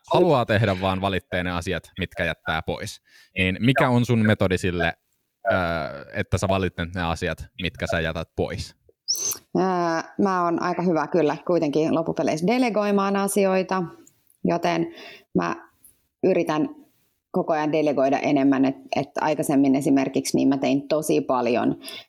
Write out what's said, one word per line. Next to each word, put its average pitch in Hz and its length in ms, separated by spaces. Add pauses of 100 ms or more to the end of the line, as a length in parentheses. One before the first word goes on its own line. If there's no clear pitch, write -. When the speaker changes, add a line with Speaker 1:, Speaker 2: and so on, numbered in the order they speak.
(120)
Speaker 1:
haluaa 151 340
tehdä, 101 340
vaan 95 200
valitsee 92 440
ne 90 60
asiat, 87 480
mitkä 90 260
jättää 80 380
pois. - 380 (380)
Niin 92 220
mikä 131 280
on 120 180
sun 113 200
metodi 98 320
sille, 87 340 (600)
öö, 98 60 (540)
että 98 260
sä 95 100
valitset 90 460
ne 92 80
asiat, 82 420 (180)
mitkä 82 280
sä 82 100
jätät 80 360
pois? - 380 (840)
Speaker 2:
Ää, 175 600
mä 185 260
oon 170 180
aika 175 200
hyvä 160 240
kyllä 151 300 (100)
kuitenkin 160 480
loppupeleissä 160 520
delegoimaan 202 720
asioita, 190 640 (640)
joten 170 480 (400)
mä - 220 (680)
yritän 165 440 (640)
koko 170 220
ajan 151 200
delegoida 139 460
enemmän, 139 460
et, 135 120 (200)
et 143 120 (120)
aikaisemmin 139 560
esimerkiksi 135 600
niin 135 120
mä 139 100
tein 139 300
tosi 151 320
paljon, 123 560 (320)